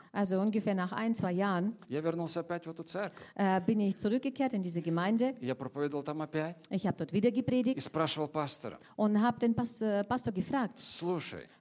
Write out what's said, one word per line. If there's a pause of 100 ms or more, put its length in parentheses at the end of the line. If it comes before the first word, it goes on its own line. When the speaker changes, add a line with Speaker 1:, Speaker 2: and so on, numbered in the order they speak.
(120)
Speaker 1:
Also
ungefähr
nach
ein,
zwei
Jahren, (120)
Speaker 2:
я
вернулся
опять
в
эту
церковь. (140)
Speaker 1:
äh,
bin
ich
zurückgekehrt
in
diese
Gemeinde.
Speaker 2:
И
я
проповедовал
там
опять. (120)
Speaker 1:
Ich
habe
dort
wieder
Speaker 2:
И
Speaker 1:
gepredigt
Speaker 2:
спрашивал
пастора: (180)
Speaker 1:
und
habe
den
Past-,
äh,
Pastor
gefragt:
Speaker 2:
«Слушай, (140)